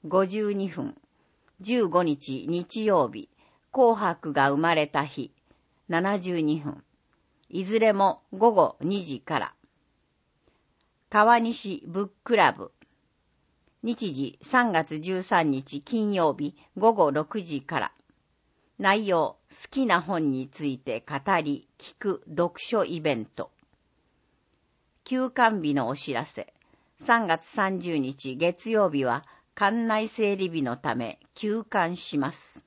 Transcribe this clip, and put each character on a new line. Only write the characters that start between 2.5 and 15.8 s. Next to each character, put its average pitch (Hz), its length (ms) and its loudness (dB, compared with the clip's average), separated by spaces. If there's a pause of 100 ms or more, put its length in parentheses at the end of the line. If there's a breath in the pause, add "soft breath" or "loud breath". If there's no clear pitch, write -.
曜 175 220 4
日、 104 220 -12 (420 soft breath)
紅 233 240 4
白 170 380 -4
が 139 160 4
生 143 120 2
ま 165 140 4
れ 151 120 2
た 147 160 -2
日、 131 280 -10 (560)
七 190 320 0
十 175 200 -4
二 151 200 0
分。 - 240 -10 (680)
い 185 140 -6
ず 214 160 0
れ 220 140 6
も 196 300 2 (100)
午 220 180 4
後 190 300 4
二 185 240 -2
時 139 140 -8
か 147 200 -4
ら。 85 140 -6 (1600)
川 226 300 6
西 226 460 -6
ブ 190 200 -4
ッ 196 40 -16 (140)
ク 240 120 2
ラ 160 160 6
ブ。 - 200 -12 (1120)
日 220 300 -4
時、 131 280 -6
三 240 300 2
月 156 280 0
十 185 220 -4
三 170 300 2
日 135 300 -6